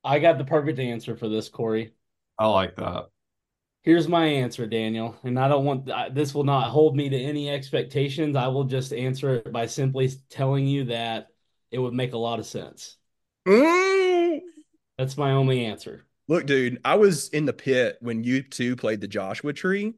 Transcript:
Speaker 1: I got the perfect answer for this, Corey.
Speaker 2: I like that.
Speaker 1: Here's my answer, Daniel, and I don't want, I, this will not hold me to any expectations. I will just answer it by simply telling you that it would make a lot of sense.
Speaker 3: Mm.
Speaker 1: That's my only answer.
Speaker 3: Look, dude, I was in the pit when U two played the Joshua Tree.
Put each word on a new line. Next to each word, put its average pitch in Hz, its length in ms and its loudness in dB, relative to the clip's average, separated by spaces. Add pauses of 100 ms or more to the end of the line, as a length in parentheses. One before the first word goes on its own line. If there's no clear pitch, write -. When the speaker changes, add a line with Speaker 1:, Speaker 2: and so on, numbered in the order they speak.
Speaker 1:
I 143 160 2
got 160 180 6
the 135 80 -4
perfect 147 340 0
answer 117 380 -6
for 117 100 -6
this, 107 220 -4
Corey. 113 440 -4 (460)
Speaker 2:
I 110 80 4
like 95 280 2
that. - 320 -6 (760)
Speaker 1:
Here's 165 240 4
my 170 180 2
answer, 131 400 -2
Daniel, 110 580 -4
and 127 160 -2
I 135 80 4
don't 139 160 4
want, 135 280 -2
I, 113 180 -6
this 135 240 -2
will 143 100 -2
not 135 280 2
hold 151 240 4
me 143 140 0
to 135 80 -2
any 143 320 -4
expectations. 143 880 -2
I 127 120 0
will 135 180 -2
just 131 260 -4
answer 131 440 -2
it 113 180 -6
by 117 120 -2
simply 131 440 -2 (200)
telling 139 380 0
you 139 180 0
that 117 420 -4 (440)
it 123 80 -4
would 123 140 -2
make 127 200 -2
a 117 40 -6
lot 117 220 -2
of 107 60 -8
sense. - 520 -14 (500)
Speaker 3:
Mm. 349 920 4 (560)
Speaker 1:
That's 135 200 -4
my 139 140 2
only 135 340 2
answer. - 400 -10 (220)
Speaker 3:
Look, 160 180 0
dude, 127 380 2
I 143 120 4
was 196 340 4
in 151 160 -2
the 123 80 -2
pit 127 480 0
when 117 240 -4
U 131 180 0
two 123 320 -4
played 110 240 -2
the 98 80 -8
Joshua 104 460 -6
Tree. 202 440 -2